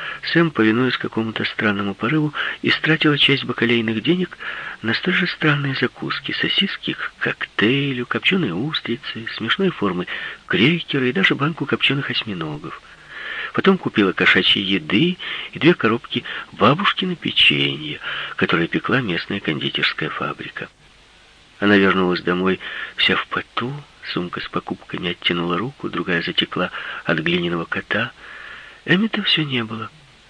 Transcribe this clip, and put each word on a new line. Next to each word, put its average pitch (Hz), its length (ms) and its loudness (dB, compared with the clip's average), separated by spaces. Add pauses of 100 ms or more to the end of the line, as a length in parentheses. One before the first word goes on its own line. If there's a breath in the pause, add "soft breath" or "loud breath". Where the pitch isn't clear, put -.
(320 loud breath)
Сэм, 165 180 4
повинуясь 117 480 2
какому-то 113 460 -4
странному 101 500 -2
порыву, 151 400 0 (280 loud breath)
истратила 151 540 2
часть 135 280 2
бакалейных 117 580 0
денег 180 340 0 (460 loud breath)
на 113 100 0
столь 180 220 0
же 180 140 2
странные 143 520 0
закуски: - 520 -4
сосиски - 640 -2
к - 240 -8
коктейлю, 131 880 0
копченые 120 480 2
устрицы, 117 840 -4
смешной 180 340 0
формы 90 360 -2 (400 loud breath)
крекеры 127 640 2
и - 20 -4
даже 185 240 2
банку 147 280 -2
копченых 135 460 0
осьминогов. 80 720 -6 (720 loud breath)
Потом 190 260 4
купила 98 340 2
кошачьей 92 520 4
еды 95 520 2 (360 loud breath)
и - 60 -10
две 175 160 6
коробки - 500 0 (280 loud breath)
бабушкино 175 640 2
печенье, 143 840 0 (360 loud breath)
которое 87 300 2
пекла 90 340 2
местная 101 400 -2
кондитерская 73 680 -2
фабрика. - 600 -8 (920)
Она 101 160 6
вернулась 92 460 4
домой 90 360 2 (380 loud breath)
вся 95 200 2
в - 120 -4
поту, - 440 -4 (400)
сумка - 280 -4
с - 80 -10
покупками - 640 -6
оттянула 87 480 -2
руку, 117 300 -6
другая 85 340 -2
затекла - 480 -2 (340 loud breath)
от - 140 0
глиняного 82 460 0
кота. - 480 -4 (720 loud breath)
Эммета 202 360 2
всё 165 200 0
не 131 200 -2
было. 110 280 -8 (400)